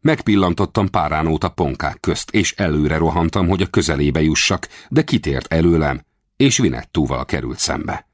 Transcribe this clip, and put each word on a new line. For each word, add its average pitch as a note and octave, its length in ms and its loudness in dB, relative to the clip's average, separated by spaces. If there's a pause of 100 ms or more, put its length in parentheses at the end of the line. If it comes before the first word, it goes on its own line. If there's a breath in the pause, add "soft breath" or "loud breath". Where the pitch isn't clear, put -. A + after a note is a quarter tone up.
Megpillantottam G2+ 880 0
Páránót D#2 540 -2
a F2+ 60 -2
ponkák D2 500 -4
közt, - 320 -4
és G2+ 220 0
előre D2+ 440 0
rohantam, E2 500 2
hogy F2+ 140 2
a F#2 60 0
közelébe D2+ 540 0
jussak, D#2 460 0 (220 loud breath)
de D3+ 140 2
kitért - 500 -2
előlem, D#2+ 520 2 (320)
és C3+ 200 2
Vinettúval C2+ 680 -2
került B1 340 -6
szembe. - 540 -4